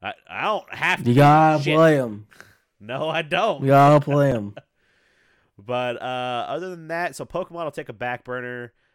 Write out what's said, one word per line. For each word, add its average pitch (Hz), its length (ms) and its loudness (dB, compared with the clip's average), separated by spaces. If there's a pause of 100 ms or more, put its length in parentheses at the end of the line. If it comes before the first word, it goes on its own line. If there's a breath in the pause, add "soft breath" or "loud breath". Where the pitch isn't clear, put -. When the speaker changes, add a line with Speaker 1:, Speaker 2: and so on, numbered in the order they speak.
Speaker 1:
I, 104 100 -8 (160)
I 98 140 -10
don't 202 320 -6
have 170 240 -2
Speaker 2:
You 131 60 -10
Speaker 1:
to. 120 80 2
Speaker 2:
gotta 147 500 6
Speaker 1:
Shit. 156 120 0
Speaker 2:
play 156 240 6
'em. 107 320 -8
Speaker 1:
<laughs> - 480 -20
No, 131 300 -6
I 160 120 -4
don't. 170 400 -2
Speaker 2:
You 135 60 -2
gotta 143 360 6
play 143 280 0
'em. 104 280 -6
Speaker 1:
<laughs> - 60 -20 (960)
But, 123 380 -6
uh, 123 460 -6
other 175 240 -8
than 165 160 -16
that, 165 280 -6
so 143 80 -12
Pokemon 170 420 -10
will 143 60 -8
take - 180 -12
a 123 40 -16
back 123 300 -8
burner. 123 500 -12 (220)